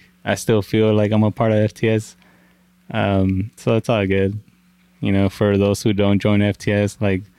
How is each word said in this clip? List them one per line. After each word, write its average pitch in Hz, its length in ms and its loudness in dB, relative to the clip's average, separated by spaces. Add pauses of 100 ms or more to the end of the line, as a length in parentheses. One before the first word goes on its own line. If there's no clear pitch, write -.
(240)
I 104 120 -2
still 110 260 0
feel 110 320 0
like 107 180 0
I'm 110 100 2
a 107 80 2
part 110 220 -2
of 107 60 2
F 107 160 0
T 113 160 -2
S. 110 260 -4 (760)
Um, 98 680 -2
so 117 200 -2
it's 113 140 -4
all 104 160 0
good. 98 320 0 (600)
You 104 120 -2
know, 98 160 2
for 101 300 0
those 98 240 0
who 110 100 0
don't 101 260 2
join 104 220 2
F 104 160 0
T - 160 -4
S, 101 280 -2
like, 98 220 -2 (160)